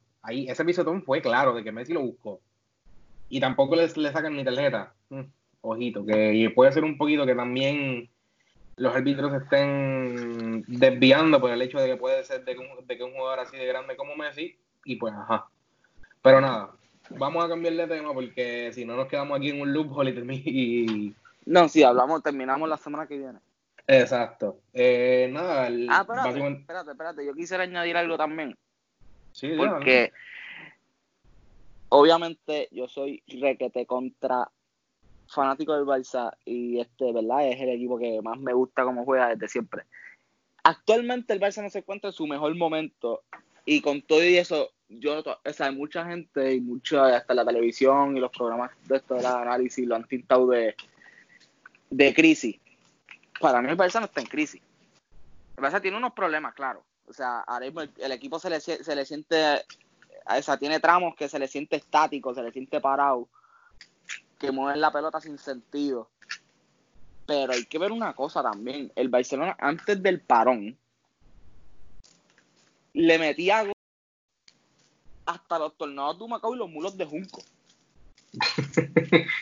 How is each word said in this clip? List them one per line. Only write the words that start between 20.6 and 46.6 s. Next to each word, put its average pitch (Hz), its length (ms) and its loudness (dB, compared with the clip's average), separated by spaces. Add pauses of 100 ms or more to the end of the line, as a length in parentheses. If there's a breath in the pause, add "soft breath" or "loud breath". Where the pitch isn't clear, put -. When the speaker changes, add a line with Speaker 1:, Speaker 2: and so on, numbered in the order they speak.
Speaker 2:
No, 165 220 6
sí, 156 160 6
hablamos, 127 380 4
terminamos 139 460 -2
la 156 80 -2
semana 147 300 -12
que 147 120 -12
viene. 127 200 -14 (480)
Speaker 1:
Exacto. 120 720 2 (160)
Eh, 127 580 4
nada, 147 360 -2
el, 120 200 -2
Speaker 2:
Ah, 165 140 6
espérate, 208 260 -4
Speaker 1:
básicamente 139 320 -4
Speaker 2:
espérate, 165 300 -12
espérate, 151 360 -10
yo 139 80 -6
quisiera 175 300 -6
añadir 175 320 -4
algo 170 220 0
también. 156 380 -4 (760)
Speaker 1:
Sí, 143 240 -8
Speaker 2:
Porque 147 340 0
Speaker 1:
dígame. 123 220 6 (1800 loud breath)
Speaker 2:
obviamente 151 840 4
yo 123 160 -8
soy 139 380 -8
requete 127 600 -4
contra 127 640 -2 (800)
fanático 143 460 -2
del 143 100 0
Barça 131 480 -2 (120)
y 120 360 -4
este, 123 320 -4
¿verdad? 120 360 0
Es 127 120 -2
el 127 100 -2
equipo 123 280 -4
que 113 240 -4
más 113 160 -8
me 131 140 -6
gusta 127 320 0
cómo 123 200 -4
juega 131 240 2
desde 110 200 -4
siempre. 107 360 -8 (800 loud breath)
Actualmente 240 720 0
el 190 80 -2
Barça 202 220 -4
no 202 80 -12
se 202 80 -12
encuentra 202 320 -12
en - 40 -20
su 156 120 -6
mejor 151 300 -4
momento 156 640 -4 (420)
y 147 160 2
con 143 220 -2
todo 160 220 2
y 180 120 6
eso, 170 340 0 (180)
yo, 143 300 -6 (260)
o 147 80 -6
sea, 147 140 -4
hay 135 80 -2
mucha 151 320 -8
gente 151 480 -2
y 123 60 0